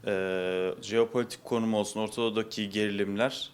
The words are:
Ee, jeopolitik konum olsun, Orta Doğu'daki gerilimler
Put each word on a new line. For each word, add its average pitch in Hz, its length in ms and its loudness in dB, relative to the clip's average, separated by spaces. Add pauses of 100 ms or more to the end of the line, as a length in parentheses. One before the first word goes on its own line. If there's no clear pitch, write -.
Ee, 92 760 0
jeopolitik 113 640 0
konum 113 280 0
olsun, 104 260 0
Orta 107 160 -2
Doğu'daki 110 540 0
gerilimler 104 840 0